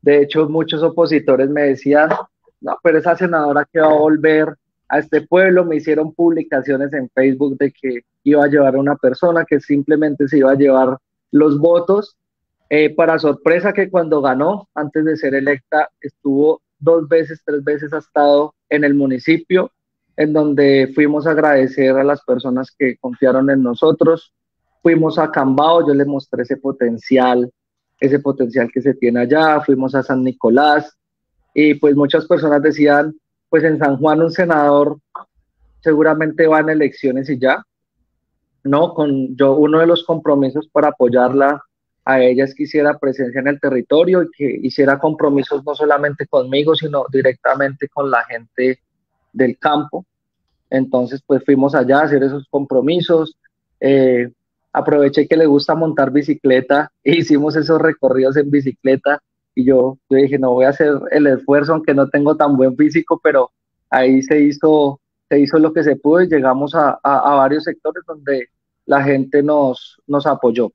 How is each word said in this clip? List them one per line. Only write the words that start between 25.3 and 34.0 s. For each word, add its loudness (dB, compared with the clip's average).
Cambao, 2
yo 2
le 2
mostré -8
ese -6
potencial, -2
ese 0
potencial -2
que -6
se 0
tiene 0
allá, 2
fuimos -2
a -2
San -4
Nicolás, 0
y 2
pues 2
muchas 0
personas 0
decían, 0
pues 2
en 0
San 0
Juan 0